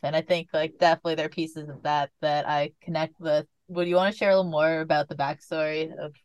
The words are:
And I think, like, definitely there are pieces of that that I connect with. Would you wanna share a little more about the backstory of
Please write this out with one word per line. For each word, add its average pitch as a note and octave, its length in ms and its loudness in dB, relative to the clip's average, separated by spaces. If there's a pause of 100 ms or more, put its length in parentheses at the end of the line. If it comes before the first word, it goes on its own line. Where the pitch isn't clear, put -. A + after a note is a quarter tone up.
And D3 140 0
I D#3+ 60 0
think, E3+ 300 -2
like, D#3 280 -2
definitely E3 340 2
there D#3 120 -2
are - 20 -4
pieces D#3+ 400 -8
of C3+ 160 -12
that D3 260 0 (100)
that D3 280 0
I D3 320 0
connect D#3+ 400 -6
with. D3+ 260 0 (220)
Would F3 180 -2
you F3 80 2
wanna F#3 160 4
share G#3 200 2
a F#3+ 60 6
little F#3 140 2
more D#3+ 300 2
about D#3 280 0
the D#3+ 60 -12
backstory D#3 800 -4
of D3+ 180 -10 (100)